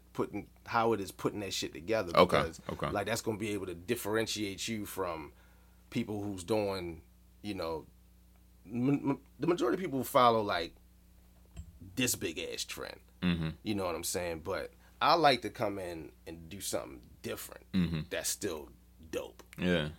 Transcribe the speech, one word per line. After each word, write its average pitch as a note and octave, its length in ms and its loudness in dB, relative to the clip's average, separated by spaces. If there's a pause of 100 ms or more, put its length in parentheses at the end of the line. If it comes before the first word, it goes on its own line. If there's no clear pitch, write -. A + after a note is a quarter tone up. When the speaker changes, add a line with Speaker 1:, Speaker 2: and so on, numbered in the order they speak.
(140)
Speaker 1:
putting, G2+ 340 -4 (180)
how A#2 280 4
it G2+ 60 2
is F#2 120 -6
putting G2+ 300 -4
that F#2+ 120 -4
shit - 200 -4
together. F2+ 420 -2
Speaker 2:
Okay, E2+ 220 8
Speaker 1:
Because, D#2 220 0 (140)
Speaker 2:
okay. D2 160 -2
Speaker 1:
like, G2+ 160 0
that's A2 160 -2
gonna A2 160 -4
be G#2 140 -4
able F#2+ 160 -4
to F2+ 80 -8
differentiate G#2 920 -2
you G#2+ 180 -4
from E2+ 460 -4 (580)
people G#2+ 320 -2
who's G2+ 220 -6
doing, F#2+ 580 -2 (420)
you G#2 100 -4
know, E2 320 -4 (840)
m-, B2 200 2
m-, C#3 300 2 (200)
the - 80 0
majority F3 280 2
of F3+ 60 -2
people C3+ 220 -2
follow, A#2+ 380 8
like, F2+ 320 -2 (1200)
this B2 200 0
big F2 240 -4
ass - 260 -6
trend. - 340 -10 (220)
Speaker 2:
Mm-hmm. E2+ 280 2 (140)
Speaker 1:
You G#2+ 120 0
know F#2+ 100 0
what E2+ 100 -2
I'm D#2+ 80 -6
saying? E2+ 400 -4
But F2 280 -4 (300)
I C3+ 120 8
like D3 300 6
to G#2 60 -4
come G2+ 300 -2
in F2 320 -8 (140)
and E2 240 -12
do G2 100 -10
something C2+ 400 -6 (220)
different - 420 -10 (100)
Speaker 2:
Mm-hmm. E2 260 2 (100)
Speaker 1:
that's E2 200 -4
still D#2 400 -4 (420)
dope. - 320 -8 (140)
Speaker 2:
Yeah. E2+ 420 4